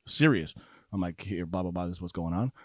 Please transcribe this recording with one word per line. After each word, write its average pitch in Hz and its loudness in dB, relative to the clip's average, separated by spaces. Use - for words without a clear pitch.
serious?" 131 4
I'm 98 0
like, 87 -4
"Here, 90 -4
blah, 90 -2
blah, 90 -2
blah, 87 -2
this 87 -6
is - -14
what's 87 -8
going 85 -2
on." 117 0